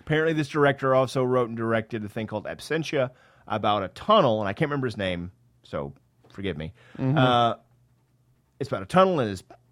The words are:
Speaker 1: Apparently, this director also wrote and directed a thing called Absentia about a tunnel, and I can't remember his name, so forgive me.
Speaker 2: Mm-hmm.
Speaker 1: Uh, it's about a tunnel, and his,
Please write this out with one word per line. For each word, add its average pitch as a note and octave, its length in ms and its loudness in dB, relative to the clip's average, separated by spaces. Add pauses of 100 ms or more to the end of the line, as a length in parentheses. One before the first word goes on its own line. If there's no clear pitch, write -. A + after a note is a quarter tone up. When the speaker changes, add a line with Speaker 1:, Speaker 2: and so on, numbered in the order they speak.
Speaker 1:
Apparently, D#3 320 0
this D#3 160 -2
director C#3 460 2
also C3 280 2
wrote B2 260 2
and A2+ 100 -8
directed A2+ 460 -2
a G2+ 40 -10
thing A2 180 -6
called G#2 200 -8
Absentia C#3 640 -4 (360)
about G#2 360 0
a F#2 60 -6
tunnel, C#3 520 2
and G2+ 80 -2
I G2+ 60 -4
can't D3 160 -2
remember C#3 160 -2
his G#2+ 100 -6
name, F#2 360 -4 (300)
so C#2+ 300 -8 (380)
forgive F#2+ 260 -6
me. D#2 160 -8 (260)
Speaker 2:
Mm-hmm. C3 200 0
Speaker 1:
Uh, A#2+ 360 4 (1040)
it's C3 80 -6
about G2+ 140 -6
a F#2 40 -10
tunnel, F#3 340 4
and A2+ 100 0
his, F#2+ 120 -8 (300)